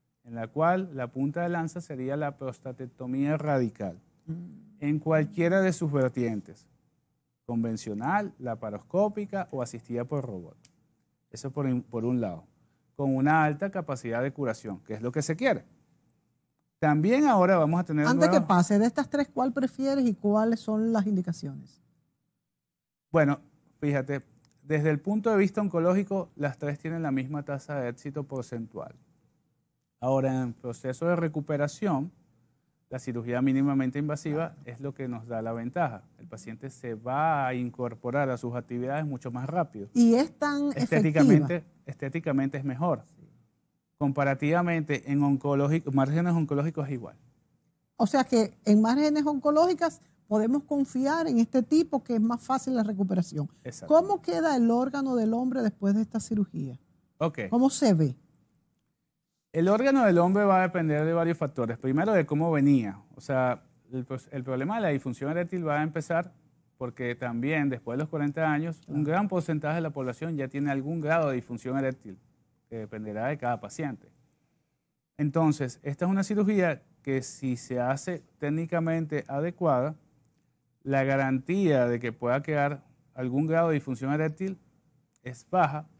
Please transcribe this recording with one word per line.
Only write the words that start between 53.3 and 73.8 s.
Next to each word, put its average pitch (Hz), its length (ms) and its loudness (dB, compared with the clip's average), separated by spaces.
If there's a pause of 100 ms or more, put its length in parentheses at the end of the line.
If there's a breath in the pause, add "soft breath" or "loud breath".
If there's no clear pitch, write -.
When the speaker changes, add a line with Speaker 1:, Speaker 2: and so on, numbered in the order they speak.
Speaker 1:
Exacto. - 300 -2
Speaker 2:
¿Cómo 370 280 4
queda 320 340 0
el 233 140 4
órgano 262 460 0
del 220 180 2
hombre 254 280 -2
después 202 320 0
de 220 80 2
esta 214 180 -4
cirugía? 165 580 -4 (400)
Speaker 1:
Ok. 151 220 -2 (100)
Speaker 2:
¿Cómo 254 200 4
se 226 240 4
ve? 151 220 2 (1400)
Speaker 1:
El 165 160 2
órgano 254 360 4
del 180 140 6
hombre 190 260 4
va 190 140 6
a 185 40 6
depender 160 420 2
de 160 100 2
varios 165 240 0
factores. 117 400 -4
Primero, 151 340 0
de 170 140 4
cómo 156 240 0
venía. 135 500 4 (140)
O - 60 -20
sea, 127 420 0 (300)
el 127 120 -8
pros-, 127 280 -12
el 139 120 -8
problema 135 320 -4
de 226 60 -2
la 185 60 2
disfunción 139 420 -2
eréctil 175 360 -4
va 147 140 0
a - 20 0
empezar 160 500 -2 (440)
porque 120 380 -6
también 135 560 -2
después 120 260 -6
de 143 60 -4
los 156 80 -6
cuarenta 151 420 -2
años, 160 340 -4
un 143 100 -8
Speaker 2:
Claro. 147 100 0
Speaker 1:
gran 185 220 0
porcentaje 156 480 -2
de 170 40 -2
la 160 100 -4
población 143 460 -6
ya 135 120 -4
tiene 143 220 -2
algún 143 300 -2
grado 151 300 2
de 127 60 -2
disfunción 123 420 -6
eréctil, 123 400 -4 (500)
que 117 80 -12
dependerá 107 520 -6
de 151 100 -4
cada 123 220 -4
paciente. 131 500 -10 (1080)